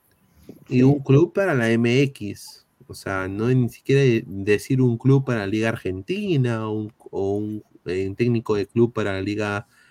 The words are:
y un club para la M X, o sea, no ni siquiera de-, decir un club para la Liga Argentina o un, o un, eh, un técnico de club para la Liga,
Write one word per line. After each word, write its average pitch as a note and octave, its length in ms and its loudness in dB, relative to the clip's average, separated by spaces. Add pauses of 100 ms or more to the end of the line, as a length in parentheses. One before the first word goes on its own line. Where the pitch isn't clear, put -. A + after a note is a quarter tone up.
(680)
y B2+ 140 2
un C#3 200 4
club C#3+ 320 4
para G3 200 0
la A#2 160 2
M A#2 320 2
X, G#2+ 640 -8 (220)
o G2 80 -16
sea, F#2+ 320 -6
no G#2 220 -4
ni B2+ 200 2
siquiera C3+ 320 0
de-, A#2+ 240 2
decir G2+ 560 0
un A#2+ 160 2
club C3+ 260 4
para A#2+ 180 -2
la G2 60 -4
Liga G#2+ 220 0
Argentina A#2 1000 -2
o G#2+ 40 -4
un, G#2+ 220 -6 (180)
o G2 240 -2
un, G#2+ 280 -6 (220)
eh, F#2+ 220 -4
un G2 80 -8
técnico A#2 400 0
de G2+ 100 -2
club A#2 260 2
para G#2 220 -4
la F#2+ 80 -4
Liga, G#2 460 -4 (240)